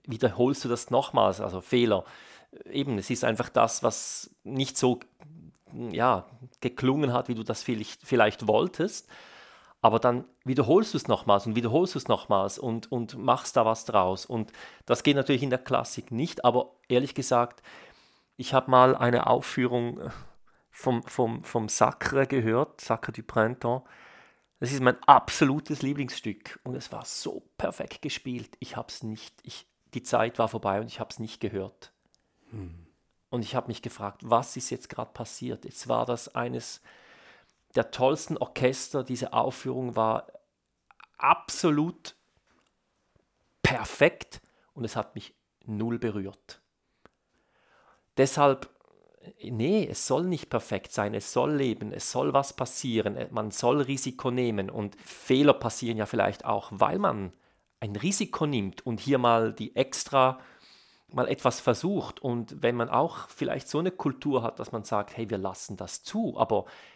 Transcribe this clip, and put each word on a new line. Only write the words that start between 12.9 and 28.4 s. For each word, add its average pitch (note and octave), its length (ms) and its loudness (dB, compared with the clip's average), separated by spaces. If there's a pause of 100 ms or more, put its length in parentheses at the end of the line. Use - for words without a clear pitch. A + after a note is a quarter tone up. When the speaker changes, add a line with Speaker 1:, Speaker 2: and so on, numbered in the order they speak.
Speaker 1:
und A#2+ 260 -6
machst B2+ 380 0
da A#2 100 6
was A2 200 0
draus. F#2+ 400 2
Und A#2 260 -6 (360)
das - 160 2
geht C#3+ 120 6
natürlich C3+ 280 2
in C3+ 80 0
der B2+ 80 0
Klassik - 520 -4
nicht, B2 320 -6
aber B2 280 4 (160)
ehrlich B2+ 260 2
gesagt, B2 480 0 (760)
ich - 180 -2
hab B2+ 120 4
mal B2+ 280 10
eine A#2+ 320 2
Aufführung A#2+ 840 0 (600)
vom, A#2 320 0
vom, A#2 400 -2
vom G#2+ 260 -4
Sacre - 560 2
gehört, B2 560 0
Sacre - 300 -4
du A2+ 100 -12
Printemps. A#2+ 680 0 (720)
Das A#2+ 120 -4
ist C#3 100 -2
mein B2+ 220 4
absolutes C#3+ 800 6
Lieblingsstück C3+ 840 -6
und B2+ 120 -8
es - 180 -12
war - 100 -10
so - 400 -8 (140)
perfekt - 440 -8
gespielt. B2 580 -8